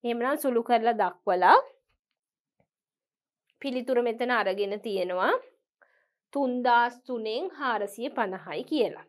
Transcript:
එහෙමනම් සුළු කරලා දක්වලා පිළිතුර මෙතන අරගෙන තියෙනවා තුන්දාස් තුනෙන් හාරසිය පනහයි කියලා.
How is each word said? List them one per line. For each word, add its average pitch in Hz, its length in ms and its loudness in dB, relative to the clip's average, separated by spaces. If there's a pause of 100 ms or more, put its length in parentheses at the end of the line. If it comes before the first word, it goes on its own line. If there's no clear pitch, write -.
එහෙමනම් 240 340 -2
සුළු 240 240 0
කරලා 233 320 2
දක්වලා 190 640 4 (2000)
පිළිතුර 254 380 -2
මෙතන 240 300 -2
අරගෙන 202 500 0
තියෙනවා 190 520 0 (1000)
තුන්දාස් 247 680 2
තුනෙන් 240 500 -6
හාරසිය 240 600 -6
පනහයි 185 540 -6
කියලා. 214 440 -2